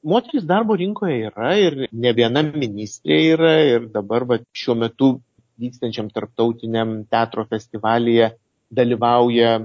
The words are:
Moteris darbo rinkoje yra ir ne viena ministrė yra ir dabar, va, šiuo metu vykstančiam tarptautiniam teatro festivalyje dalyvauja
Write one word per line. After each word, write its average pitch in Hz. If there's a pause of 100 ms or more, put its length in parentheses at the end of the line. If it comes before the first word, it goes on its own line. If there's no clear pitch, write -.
Moteris 208
darbo 214
rinkoje 175
yra 113
ir 151
ne 120
viena 120
ministrė 143
yra 160
ir 120
dabar, 107
va, 123 (100)
šiuo -
metu 120 (420)
vykstančiam 117
tarptautiniam 113
teatro 113
festivalyje 113 (400)
dalyvauja 120